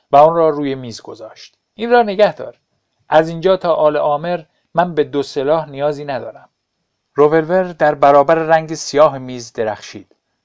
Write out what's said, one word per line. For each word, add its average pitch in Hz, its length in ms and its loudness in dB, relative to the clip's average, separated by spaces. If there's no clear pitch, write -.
و 143 40 4
آن 156 180 6
را 165 140 2
روی 143 260 -4
میز 123 280 -12
گذاشت. - 540 -20
«این 233 160 -8
را 240 120 4
نگه 202 320 0
دار. 120 220 -16
از 160 200 2
اینجا 170 280 0
تا 175 180 -2
آل 151 220 0
عامر 151 460 -4
من 170 200 -2
به 147 100 0
دو 135 180 -4
سلاح 147 460 -4
نیازی 143 360 -6
ندارم.» 120 440 -12
روولور 160 560 2
در 151 220 0
برابر 143 400 4
رنگ 160 400 0
سیاه 143 440 0
میز 127 340 -14
درخشید. 107 640 -10